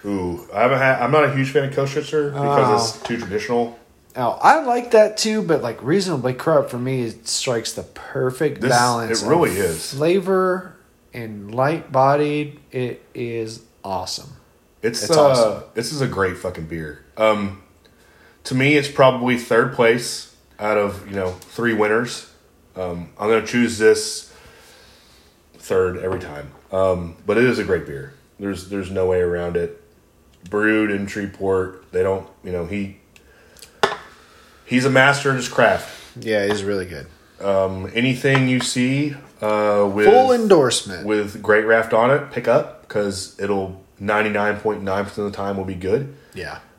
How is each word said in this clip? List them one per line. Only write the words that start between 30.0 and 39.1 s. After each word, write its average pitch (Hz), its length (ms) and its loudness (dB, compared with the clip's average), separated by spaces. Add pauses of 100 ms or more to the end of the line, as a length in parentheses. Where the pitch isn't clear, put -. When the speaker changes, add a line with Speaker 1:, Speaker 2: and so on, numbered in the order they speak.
Speaker 1:
Brewed 107 440 2
in 98 160 -4
Shreveport. 95 840 -4
They 90 100 0
don't, 95 240 -2 (180)
you 92 80 -8
know, 87 120 -4
he, 98 340 -8 (1700)
he's 127 200 0
a 139 60 2
master 139 400 4
of 135 60 0
his 123 120 -6
craft. 107 420 2 (300)
Speaker 2:
Yeah, 107 260 0
he's 104 180 0
really 98 220 -2
good. 78 200 -16 (340)
Speaker 1:
Um, 95 540 -2
anything 131 540 2
you 127 120 0
see, 135 540 -2 (280)